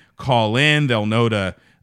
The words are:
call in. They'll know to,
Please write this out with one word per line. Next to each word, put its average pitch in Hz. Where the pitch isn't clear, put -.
call 117
in. 147
They'll 107
know 117
to, 98